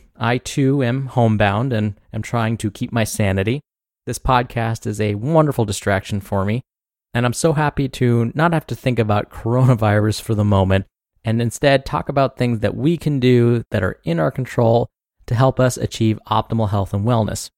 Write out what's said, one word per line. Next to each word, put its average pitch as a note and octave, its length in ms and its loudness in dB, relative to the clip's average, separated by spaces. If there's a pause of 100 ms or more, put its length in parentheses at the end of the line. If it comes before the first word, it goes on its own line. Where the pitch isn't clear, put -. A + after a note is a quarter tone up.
(160)
I A#2+ 220 -2
too C#3 440 -2
am B2+ 260 -2
homebound A2 680 2
and G#2+ 260 -2 (100)
am A2 120 -8
trying A2+ 340 -4
to G#2 140 -6
keep B2 200 -8
my A#2 140 0
sanity. G2+ 560 -2 (460)
This B2 120 -8
podcast A#2+ 680 -2
is G#2+ 120 -4
a G#2+ 180 -2
wonderful C#3 500 2
distraction G2+ 560 -2
for G2 240 -4
me, A2+ 160 -4 (500)
and A#2+ 140 0
I'm A#2+ 80 -2
so E3 180 0
happy C#3+ 380 0
to A#2 440 0
not E3 200 0
have D#3 140 -2
to A#2+ 60 -8
think A#2+ 240 -2
about G#2 300 0
coronavirus A2 920 2
for A2+ 120 -4
the G#2 80 2
moment G2 440 2 (360)
and A2+ 200 -2
instead C3+ 420 2
talk - 240 -6
about C#3 300 -2
things A#2+ 220 0
that G2+ 140 -2
we C#3+ 220 0
can D3 240 -2
do A#2+ 420 4 (100)
that G#2 100 0
are - 220 -4
in E3 140 -2
our D3+ 120 0
control A#2+ 580 0 (380)
to - 80 -4
help C3 260 2
us B2+ 160 2
achieve A2 420 -2 (120)
optimal A2 400 0
health G2 240 -2
and G2+ 100 -2
wellness. A2+ 540 -2